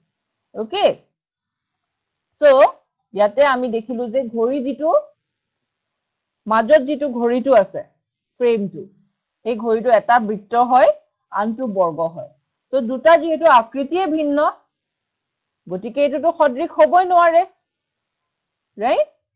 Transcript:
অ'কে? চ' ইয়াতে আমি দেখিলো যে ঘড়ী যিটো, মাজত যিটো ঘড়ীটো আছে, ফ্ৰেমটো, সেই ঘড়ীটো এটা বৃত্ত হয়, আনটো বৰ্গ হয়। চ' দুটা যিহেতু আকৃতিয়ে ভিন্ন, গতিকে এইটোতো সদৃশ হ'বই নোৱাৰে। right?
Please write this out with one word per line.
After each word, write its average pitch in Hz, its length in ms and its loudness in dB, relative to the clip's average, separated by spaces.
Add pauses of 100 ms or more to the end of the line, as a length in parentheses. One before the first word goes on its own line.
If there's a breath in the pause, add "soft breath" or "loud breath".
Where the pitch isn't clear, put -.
(560)
অ'কে? 320 300 -4 (1600)
চ' 294 100 6 (640)
ইয়াতে 208 320 0
আমি 254 240 -2
দেখিলো 226 400 -6
যে 262 140 -4
ঘড়ী 233 400 -4
যিটো, 285 280 -4 (1600)
মাজত 226 340 4
যিটো 285 280 -4
ঘড়ীটো 240 440 -2
আছে, 185 280 2 (580)
ফ্ৰেমটো, 202 440 -2 (600)
সেই 233 100 -4
ঘড়ীটো 226 340 -2
এটা 233 300 2
বৃত্ত 220 460 -2
হয়, 247 240 4 (420)
আনটো 220 360 -6
বৰ্গ 170 400 -2
হয়। 165 240 -14 (420)
চ' 262 140 -2
দুটা 262 300 2
যিহেতু 320 340 0
আকৃতিয়ে 277 560 0
ভিন্ন, 294 400 -2 (1200)
গতিকে 208 340 -8
এইটোতো 285 300 0
সদৃশ 311 400 -2
হ'বই 349 340 2
নোৱাৰে। 339 380 2 (1300)
right? 311 300 -2 (280)